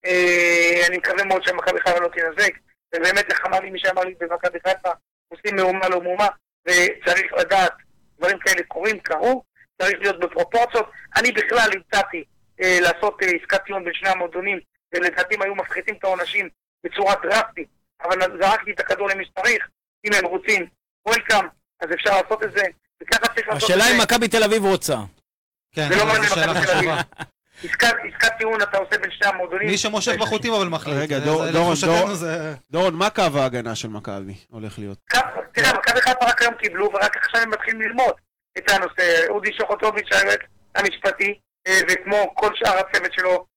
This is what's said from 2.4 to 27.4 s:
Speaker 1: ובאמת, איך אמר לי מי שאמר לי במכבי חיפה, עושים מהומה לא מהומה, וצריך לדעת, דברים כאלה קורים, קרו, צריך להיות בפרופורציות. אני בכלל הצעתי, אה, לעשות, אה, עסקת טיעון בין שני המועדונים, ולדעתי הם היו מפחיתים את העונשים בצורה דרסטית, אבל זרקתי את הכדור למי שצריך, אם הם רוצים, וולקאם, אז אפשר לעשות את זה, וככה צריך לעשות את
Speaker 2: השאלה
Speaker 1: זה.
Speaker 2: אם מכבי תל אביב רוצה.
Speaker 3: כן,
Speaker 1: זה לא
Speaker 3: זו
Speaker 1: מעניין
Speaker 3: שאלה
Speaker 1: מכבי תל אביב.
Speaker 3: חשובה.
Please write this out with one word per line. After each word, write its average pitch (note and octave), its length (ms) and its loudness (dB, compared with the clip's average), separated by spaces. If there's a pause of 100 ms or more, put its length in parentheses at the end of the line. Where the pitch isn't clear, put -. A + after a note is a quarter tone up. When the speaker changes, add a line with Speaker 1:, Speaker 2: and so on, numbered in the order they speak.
Speaker 1:
ובאמת, F#3+ 360 2
איך G3 160 0
אמר F#3+ 140 0
לי F#3+ 100 -12
מי F#3 80 -10
שאמר F#3 260 0
לי F#3 160 -8
במכבי F3 460 -4
חיפה, F#3 240 0 (380)
עושים G3+ 280 -8
מהומה F#3+ 320 2
לא F3+ 140 0
מהומה, F#3 260 0 (400)
וצריך F3+ 720 0
לדעת, F3+ 340 2 (460)
דברים F#3 200 0
כאלה F3+ 300 0
קורים, G3 320 -4
קרו, A3+ 420 0 (400)
צריך F#3+ 180 0
להיות F#3+ 200 0
בפרופורציות. G#3+ 680 0 (300)
אני A#3 160 2
בכלל A3 360 2 (120)
הצעתי, F#3 440 -2 (380)
אה, F#3 180 4
לעשות, F3 420 2
אה, F#3 60 2
עסקת F#3+ 360 0
טיעון G3 200 -6
בין E3+ 100 -6
שני F#3+ 140 -2
המועדונים, F#3 500 -2 (360)
ולדעתי F3+ 400 -2
הם G3+ 80 -2
היו G3 120 -2
מפחיתים F#3+ 400 -6
את G#3 100 -12
העונשים F#3 440 -2 (380)
בצורה G3 360 2
דרסטית, - 460 -2 (360)
אבל F#3 380 0
זרקתי G#3 280 2
את - 100 -8
הכדור G3 280 -2
למי F#3+ 160 -2
שצריך, G#3+ 440 -2 (380)
אם G#3 120 -2
הם F3+ 60 2
רוצים, F3+ 420 -2 (420)
וולקאם, G#3+ 380 2 (340)
אז E3 140 -6
אפשר G#3 160 0 (120)
לעשות G#3+ 200 -2
את G3+ 140 -4
זה, G3+ 60 2 (400)
וככה A3+ 320 -2
צריך G#3+ 140 -4
לעשות G#3+ 80 -2
את A3 140 0
Speaker 2:
השאלה F#3+ 140 4
Speaker 1:
זה. A#3+ 120 6
Speaker 2:
אם A#3 40 4
מכבי A#3 280 2
תל A3+ 140 2
אביב G#3+ 220 2
רוצה. F3 320 2 (760)
Speaker 3:
כן, D3+ 160 -2
Speaker 1:
זה F3 80 2
לא G3+ 40 4
Speaker 3:
זו G#3+ 60 4
Speaker 1:
מעניין G#3+ 280 2
Speaker 3:
שאלה D#3+ 180 2
Speaker 1:
מכבי F3+ 140 0
תל F#3 60 2
אביב. F#3 180 2
Speaker 3:
חשובה. D#3 120 -2 (640)